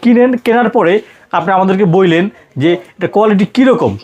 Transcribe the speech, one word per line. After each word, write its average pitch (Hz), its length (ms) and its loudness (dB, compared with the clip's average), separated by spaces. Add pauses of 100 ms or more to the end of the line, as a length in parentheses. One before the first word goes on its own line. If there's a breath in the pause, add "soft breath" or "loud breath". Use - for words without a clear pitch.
কিনেন, 247 340 2
কেনার 240 320 -2
পরে 202 320 0 (320 loud breath)
আপনি 170 200 -4
আমাদেরকে 190 320 0
বললেন 180 440 0 (280 soft breath)
যে 156 160 0
এটা 175 340 -8
কোয়ালিটি 208 380 0
কিরকম, 180 600 0